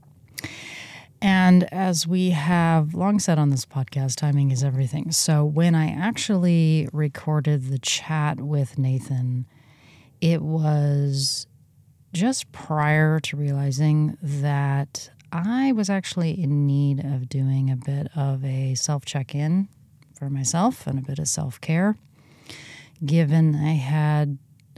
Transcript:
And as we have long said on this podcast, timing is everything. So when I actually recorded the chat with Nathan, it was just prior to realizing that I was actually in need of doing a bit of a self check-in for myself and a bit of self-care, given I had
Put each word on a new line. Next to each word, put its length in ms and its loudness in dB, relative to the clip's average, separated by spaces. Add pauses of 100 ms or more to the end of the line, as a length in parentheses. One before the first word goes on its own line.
(1200)
And 480 6
as 360 -2
we 240 0
have 640 2
long 240 2
said 180 2
on 140 4
this 120 0
podcast, 520 -4
timing 340 2
is 140 0
everything. 480 -2
So 340 2
when 300 2
I 160 0
actually 1000 2
recorded 800 -2
the 80 -2
chat 640 -4
with 400 -2
Nathan, 680 -2 (760)
it 220 2
was 1040 0 (680)
just 400 -2
prior 680 2
to 180 -8
realizing 840 0
that 880 -2 (200)
I 420 0
was 180 0
actually 500 -2
in 240 2
need 400 2
of 240 -4
doing 400 0
a 60 0
bit 400 -4
of 280 -2
a 300 -2
self 320 -2
check-in 640 -2 (460)
for 120 -8
myself 600 -2
and 100 -2
a 60 -4
bit 160 -8
of 80 -4
self-care, 720 -2 (1080)
given 480 4
I 200 0
had 640 0 (380)